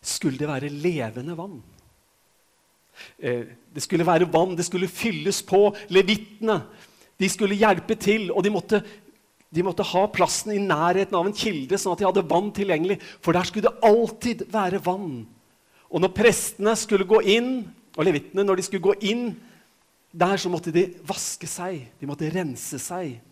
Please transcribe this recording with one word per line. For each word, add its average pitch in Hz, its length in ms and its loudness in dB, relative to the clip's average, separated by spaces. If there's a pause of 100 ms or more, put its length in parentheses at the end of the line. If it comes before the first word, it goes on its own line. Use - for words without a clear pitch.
skulle - 400 -4
det 147 80 -4
være 143 240 -4
levende 143 640 -4
vann. 170 240 -12 (1600)
Eh, 123 320 -4 (160)
det 143 160 -10
skulle 175 240 0
være 170 240 4
vann, 175 240 2
det 175 80 -2
skulle 180 260 -4
fylles 190 540 -4
på. 202 240 6 (240)
Levittene, 208 640 2 (640)
de 190 100 2
skulle 202 240 0
hjelpe 208 460 2
til, 208 320 2
og 165 100 0
de 208 80 2
måtte, 208 300 0 (720)
de 165 100 0
måtte 185 300 -2
ha 185 180 4
plassen - 460 0
i - 20 0
nærheten 185 560 2
av 180 140 2
en 202 80 -8
kilde, 170 420 -2
sånn 185 160 -2
at - 60 -6
de 190 80 4
hadde 180 180 2
vann 190 240 0
tilgjengelig, 190 480 0 (240)
for 170 140 2
der 180 100 0
skulle 214 220 2
det - 180 2
alltid 226 640 2
være 196 320 0
vann. 180 380 -4 (720)
Og 143 80 2
når 185 160 2
prestene 214 580 2
skulle 196 320 0
gå 214 160 6 (140)
inn, 247 160 0 (400)
og 156 100 -2
levittene, 175 400 0
når 190 160 2
de 185 80 -6
skulle 190 220 0
gå - 160 2
inn 233 240 -2 (840)
der, 180 300 2
så 180 100 -2
måtte 165 240 -4
de 180 140 4 (180)
vaske - 400 -8
seg, 175 380 -8 (160)
de 139 80 -10
måtte 151 240 -6
rense 147 480 -6
seg. 160 400 -8 (100)